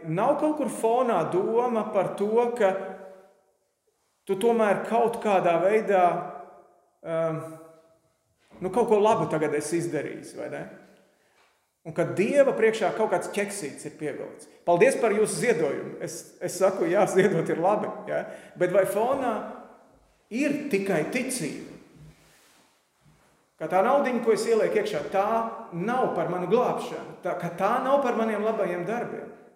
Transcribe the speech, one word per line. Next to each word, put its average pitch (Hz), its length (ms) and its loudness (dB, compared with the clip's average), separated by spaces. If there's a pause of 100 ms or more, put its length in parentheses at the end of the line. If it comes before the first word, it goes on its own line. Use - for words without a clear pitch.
nav 202 340 0
kaut 302 220 0
kur 247 100 -2
fonā 226 560 2
doma 220 640 0
par 180 260 0
to, 226 360 2
ka 196 220 2 (1500)
tu 190 100 0
tomēr 214 480 2
kaut 226 360 0
kādā 175 380 4
veidā, 190 440 4 (1000)
em, 160 360 -2 (1120)
nu, 180 160 -6
kaut 226 200 0
ko 214 120 6
labu 202 280 4
tagad 151 280 0
esi 170 240 -2
izdarījis, 139 560 -6
vai 123 160 -8
ne? 147 100 -10 (1200)
Un 160 100 -12
kad 151 180 -2
Dieva 262 400 0
priekšā 220 400 0
kaut 214 160 -2
kāds 175 240 -2
ķeksīts 196 540 -8
ir 143 80 -14
pievilkts. - 540 -10 (160)
Paldies 175 340 6
par 214 160 2
jūsu 208 240 0
ziedojumu. - 600 0
Es, - 360 -12
es 180 220 -6
saku, 196 260 2
jā, 180 220 4
ziedot 180 420 2
ir 156 140 -2
labi, 208 260 2 (160)
ja? 147 200 -4 (280)
Bet 175 220 0
vai 196 100 6
fonā 240 460 0 (1000)
ir 277 380 -2
tikai 190 400 0
ticība? 196 680 -6 (1800)
Ka - 60 -6
tā 185 160 2
naudiņa, 247 400 2
ko 226 80 4
es 220 160 2
ielieku 214 320 2
iekšā, 156 300 -2
tā 196 160 2 (480)
nav 214 420 0
par 160 160 -2
manu 180 160 -4
glābšanu, 190 720 0
tā, 175 160 -4
ka 170 140 -6 (100)
tā 202 220 2
nav 269 180 2
par 247 160 0
maniem 214 300 -2
labajiem 180 420 -2
darbiem. - 380 -6 (300)